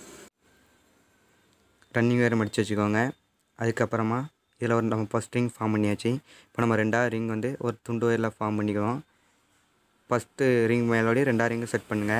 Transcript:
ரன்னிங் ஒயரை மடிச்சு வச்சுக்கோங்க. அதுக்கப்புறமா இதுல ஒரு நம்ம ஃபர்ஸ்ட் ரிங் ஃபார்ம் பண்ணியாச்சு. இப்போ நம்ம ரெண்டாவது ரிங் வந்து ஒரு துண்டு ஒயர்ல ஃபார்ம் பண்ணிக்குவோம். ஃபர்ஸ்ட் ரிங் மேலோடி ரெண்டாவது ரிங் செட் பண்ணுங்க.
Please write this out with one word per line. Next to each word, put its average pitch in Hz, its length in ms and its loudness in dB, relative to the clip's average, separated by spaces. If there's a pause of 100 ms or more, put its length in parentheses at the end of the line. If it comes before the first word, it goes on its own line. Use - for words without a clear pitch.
(2000)
ரன்னிங் 120 260 4
ஒயரை 117 180 2
மடிச்சு 107 220 0
வச்சுக்கோங்க. 104 380 0 (600)
அதுக்கப்புறமா 113 580 0 (420)
இதுல 117 160 0
ஒரு 113 140 0
நம்ம 110 200 -2
ஃபர்ஸ்ட் 113 260 -4
ரிங் 120 180 -2
ஃபார்ம் 110 200 -2
பண்ணியாச்சு. 104 340 0 (380)
இப்போ - 160 -6
நம்ம 113 180 2
ரெண்டாவது 113 340 0
ரிங் 113 180 -4
வந்து 110 160 -4 (160)
ஒரு 117 100 -4 (120)
துண்டு 117 200 -2
ஒயர்ல 113 280 0
ஃபார்ம் 107 240 -2
பண்ணிக்குவோம். 104 400 -2 (1080)
ஃபர்ஸ்ட் - 340 -2 (280)
ரிங் 120 240 2
மேலோடி 113 260 4 (100)
ரெண்டாவது 117 240 2
ரிங் 117 200 -6
செட் 107 160 -6
பண்ணுங்க. 107 300 0